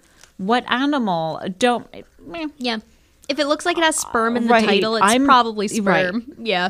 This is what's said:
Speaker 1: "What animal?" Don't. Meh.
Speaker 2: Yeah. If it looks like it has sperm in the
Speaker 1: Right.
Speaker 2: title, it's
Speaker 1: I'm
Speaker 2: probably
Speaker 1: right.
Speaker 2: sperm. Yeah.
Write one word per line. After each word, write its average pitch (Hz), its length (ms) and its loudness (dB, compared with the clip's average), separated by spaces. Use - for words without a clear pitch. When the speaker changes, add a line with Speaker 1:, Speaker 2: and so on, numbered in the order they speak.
Speaker 1:
"What 226 340 0
animal?" 226 720 -2
Don't. 240 280 0
Meh. 311 220 -10
Speaker 2:
Yeah. 240 220 -6
If 277 80 -4
it 302 100 0
looks 302 180 -2
like 349 120 -2
it 339 60 0
has 320 120 2
sperm 233 420 -2
in 233 100 -2
the - 20 4
Speaker 1:
Right. 226 160 6
Speaker 2:
title, 208 300 2
it's 202 100 2
Speaker 1:
I'm 254 200 4
Speaker 2:
probably 226 420 4
Speaker 1:
right. 208 40 -6
Speaker 2:
sperm. 240 280 -8
Yeah. 185 300 -2